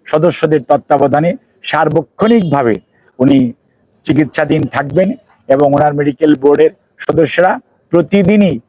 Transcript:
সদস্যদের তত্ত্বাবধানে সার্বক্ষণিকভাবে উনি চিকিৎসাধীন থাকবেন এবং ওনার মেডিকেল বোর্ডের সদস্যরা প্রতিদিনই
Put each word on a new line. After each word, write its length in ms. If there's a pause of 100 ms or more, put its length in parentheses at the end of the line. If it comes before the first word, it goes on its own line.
সদস্যদের 640
তত্ত্বাবধানে 680 (260)
সার্বক্ষণিকভাবে 1120 (440)
উনি 340 (500)
চিকিৎসাধীন 640
থাকবেন 440 (360)
এবং 260
ওনার 200
মেডিকেল 420
বোর্ডের 340 (280)
সদস্যরা 640 (300)
প্রতিদিনই 800